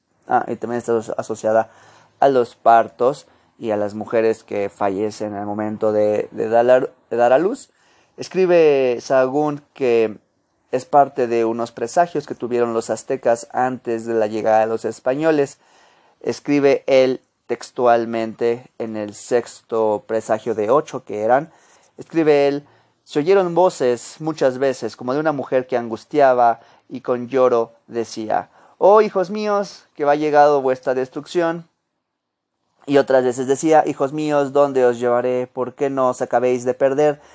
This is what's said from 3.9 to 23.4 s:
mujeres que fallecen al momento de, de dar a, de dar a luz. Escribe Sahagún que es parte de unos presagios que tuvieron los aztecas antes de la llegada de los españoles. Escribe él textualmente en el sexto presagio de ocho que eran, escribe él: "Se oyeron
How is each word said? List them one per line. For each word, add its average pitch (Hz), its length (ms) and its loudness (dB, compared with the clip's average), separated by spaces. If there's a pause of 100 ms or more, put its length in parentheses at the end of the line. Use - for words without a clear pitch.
mujeres 110 480 -2
que 101 260 -6
fallecen 104 640 -4
al 101 140 -8
momento 107 440 -4
de, 107 380 0
de 110 180 -6
dar 117 220 2
a, 127 120 6
de - 360 -8
dar 120 160 4
a 135 60 4
luz. 208 320 -4 (460)
Escribe 151 840 2
Sahagún 139 640 0 (100)
que 117 460 0 (500)
es 127 160 -6
parte 139 400 2
de 117 180 0
unos 117 280 -4
presagios 151 560 -4
que 127 80 -10
tuvieron 120 400 -2
los 113 160 -4
aztecas 117 600 -4
antes 123 540 -4
de 117 80 -4
la 110 140 0
llegada 110 320 0
de 110 80 2
los 113 180 -6
españoles. 139 720 -2 (640)
Escribe 139 640 0
él 131 360 2 (240)
textualmente 117 1300 -2
en 110 200 -8
el 104 180 -10
sexto 113 920 -2
presagio 113 480 -2
de 104 160 -2
ocho 143 360 0
que 104 160 -8
eran, 131 280 2 (480)
escribe 147 520 2
él: 143 180 -6 (380)
"Se - 140 -4
oyeron 175 360 2